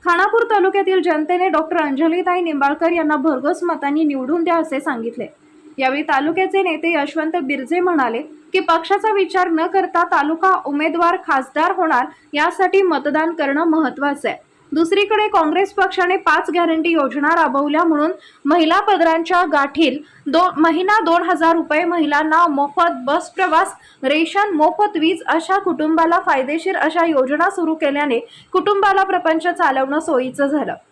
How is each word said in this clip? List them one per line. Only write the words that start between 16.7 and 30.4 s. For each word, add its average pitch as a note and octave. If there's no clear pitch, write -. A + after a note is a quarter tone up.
योजना C#4+
राबवल्या D4
म्हणून D#4+
महिला E4
पदरांच्या E4+
गाठील C#4+
दो-, E4+
महिना F4
दोन E4+
हजार E4
रुपये, D#4+
महिलांना D#4
मोफत C#4+
बस D#4+
प्रवास, F#4
रेशन, E4
मोफत F4
वीज E4
अशा E4
कुटुंबाला E4
फायदेशीर D#4+
अशा E4
योजना D4+
सुरू D#4+
केल्याने C#4+
कुटुंबाला G4
प्रपंच F4
चालवणं C#4+
सोयीचं C#4